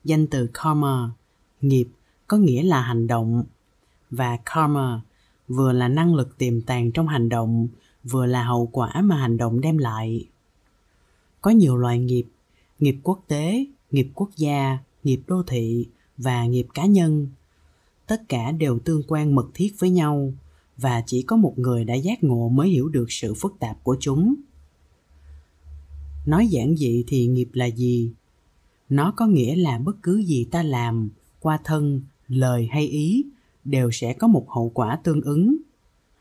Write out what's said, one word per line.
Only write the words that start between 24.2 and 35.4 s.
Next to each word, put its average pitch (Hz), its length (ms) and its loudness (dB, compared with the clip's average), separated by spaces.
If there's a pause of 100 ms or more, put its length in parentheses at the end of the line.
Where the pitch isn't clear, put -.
Nói 175 200 2
giản 156 300 0
dị 120 300 0
thì 127 200 0
nghiệp 127 260 0
là 123 140 -2
gì? 120 460 -2 (760)
Nó 151 280 0
có 226 100 2
nghĩa 151 300 2
là 147 220 0
bất 170 240 -4
cứ 185 160 0
gì 147 320 -2
ta 170 120 -2
làm, 117 460 -2 (320)
qua 156 240 -2
thân, 147 380 -2 (260)
lời 123 440 0
hay 151 140 0
ý, 175 380 0 (400)
đều 131 260 0
sẽ 117 220 -4
có 220 140 0
một 185 220 4
hậu 117 260 -2
quả 117 220 -2
tương 151 240 0
ứng. 165 360 2 (640)